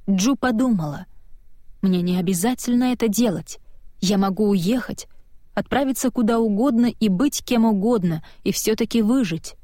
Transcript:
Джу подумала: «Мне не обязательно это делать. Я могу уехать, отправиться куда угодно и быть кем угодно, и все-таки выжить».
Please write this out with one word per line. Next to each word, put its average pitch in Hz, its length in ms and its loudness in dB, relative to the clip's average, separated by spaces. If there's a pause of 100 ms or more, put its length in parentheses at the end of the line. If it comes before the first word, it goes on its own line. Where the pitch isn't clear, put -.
Джу 196 280 2
подумала: 208 680 0 (760)
«Мне 185 200 2
не 180 160 0
обязательно 226 760 0
это 233 160 0
делать. 196 500 0 (420)
Я 196 160 0
могу 196 320 2
уехать, 202 600 -2 (460)
отправиться 262 560 0
куда 233 280 2
угодно 226 480 2
и 220 220 0
быть 196 360 0
кем 233 200 2
угодно, 196 600 0 (200)
и 196 80 0
все-таки 220 500 0
выжить». 208 600 0